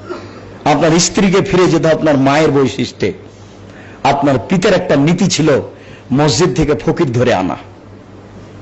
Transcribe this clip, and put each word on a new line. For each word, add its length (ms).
আপনার 340
স্ত্রীকে 420
ফিরে 260
যেতে 200
হবে 80
আপনার 220
মায়ের 340
বৈশিষ্ট্যে। 640
আপনার 320
পিতার 240
একটা 220
নীতি 320
ছিল 340
মসজিদ 420
থেকে 200
ফকির 360
ধরে 220
আনা। 220